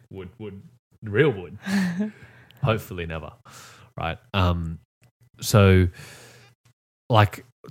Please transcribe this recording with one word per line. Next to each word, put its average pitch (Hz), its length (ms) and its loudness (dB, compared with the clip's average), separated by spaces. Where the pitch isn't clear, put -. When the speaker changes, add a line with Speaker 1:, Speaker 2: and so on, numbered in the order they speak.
Speaker 1:
Wood, 92 280 -16
wood, 98 240 -14
real 113 280 2
wood. 95 320 -10
Speaker 2:
<laughs> 196 480 -4
Speaker 1:
Hopefully 101 420 -4
never. 80 260 -10
Right. 82 200 -6
Um, 87 460 0
so, 95 480 6
like, 107 360 2